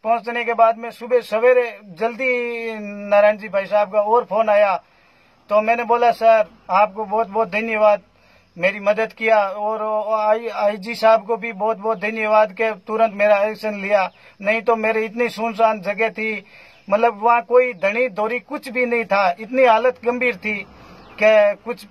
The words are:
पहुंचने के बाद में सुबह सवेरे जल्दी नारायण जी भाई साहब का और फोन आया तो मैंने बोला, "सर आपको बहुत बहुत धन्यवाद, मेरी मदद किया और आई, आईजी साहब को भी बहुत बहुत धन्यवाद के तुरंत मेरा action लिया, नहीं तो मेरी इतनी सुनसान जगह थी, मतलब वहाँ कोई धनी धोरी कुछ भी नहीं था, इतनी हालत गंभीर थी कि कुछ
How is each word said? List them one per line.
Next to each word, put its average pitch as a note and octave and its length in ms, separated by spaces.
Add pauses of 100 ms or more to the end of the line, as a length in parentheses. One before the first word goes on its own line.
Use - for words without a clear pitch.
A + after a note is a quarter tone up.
पहुंचने A#3 400
के A3+ 100
बाद A3+ 240
में A#3 140
सुबह A#3 300
सवेरे A#3 640
जल्दी A3+ 500 (760)
नारायण G#3 280
जी G#3 120
भाई G3 160
साहब G3+ 280
का G#3+ 80
और A3+ 240
फोन G#3+ 240
आया G3+ 340 (640)
तो G#3+ 120
मैंने A#3 220
बोला, A#3 280
"सर A3+ 360 (220)
आपको G#3 360
बहुत A3 220
बहुत G#3+ 220
धन्यवाद, G#3+ 520 (560)
मेरी G3 220
मदद G#3 340
किया A3 340
और G#3+ 600 (120)
आई, A3 280
आईजी G#3 480
साहब A3 320
को A3+ 100
भी A3+ 160
बहुत G#3 240
बहुत G#3+ 220
धन्यवाद G#3+ 520
के A3 200
तुरंत A3 420
मेरा G#3 240
action G#3 420
लिया, G3 320 (300)
नहीं G#3+ 200
तो A#3 140
मेरी A3 300
इतनी A3+ 240
सुनसान A3 520
जगह G3+ 280
थी, A3 360 (440)
मतलब G#3+ 340
वहाँ A#3 180
कोई B3 320
धनी G#3 360
धोरी A3 300
कुछ C4+ 300
भी B3 160
नहीं A#3 200
था, G3 340
इतनी B3+ 260
हालत A#3+ 400
गंभीर A#3+ 320
थी G3+ 280 (580)
कि G#3 400
कुछ G#3+ 280